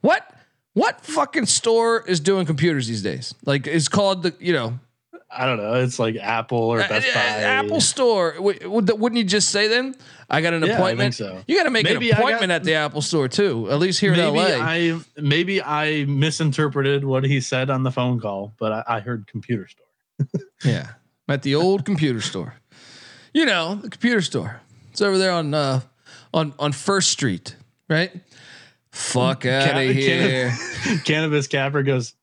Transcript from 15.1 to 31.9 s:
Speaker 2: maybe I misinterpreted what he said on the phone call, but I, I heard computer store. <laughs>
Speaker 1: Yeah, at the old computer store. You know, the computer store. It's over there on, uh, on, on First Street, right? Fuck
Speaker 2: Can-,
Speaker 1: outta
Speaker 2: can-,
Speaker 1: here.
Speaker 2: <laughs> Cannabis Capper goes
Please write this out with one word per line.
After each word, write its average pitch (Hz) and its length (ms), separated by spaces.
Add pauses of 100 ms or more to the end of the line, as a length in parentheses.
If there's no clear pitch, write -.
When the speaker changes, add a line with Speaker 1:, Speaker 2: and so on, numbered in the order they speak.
Speaker 2:
maybe 165 460
I 151 420
misinterpreted 143 1000
what 131 180
he 135 160
said 131 300
on 131 120
the 127 80
phone 123 300
call, 104 380
but 110 140
I, 113 240
I 110 40
heard 113 260
computer 107 420
store. - 180 (680)
<laughs> - 120
Speaker 1:
Yeah, 98 240 (420)
at 139 100
the 139 140
old 180 320
computer 147 340
store. - 360 (760)
You 311 140
know, 185 300
the 208 120
computer 233 320
store. 117 400 (300)
It's - 100
over 202 160
there 190 160
on, 156 220
uh, 135 260 (540)
on, 156 240
on 147 140
First 196 380
Street, - 460 (320)
right? 165 240 (760)
Fuck 131 540
Speaker 2:
Can-, 131 180
Speaker 1:
outta 135 240
Speaker 2:
can-, 131 80
Speaker 1:
here. 131 580 (260)
Speaker 2:
<laughs> 208 280
Cannabis 151 400
Capper 139 360
goes 135 300 (100)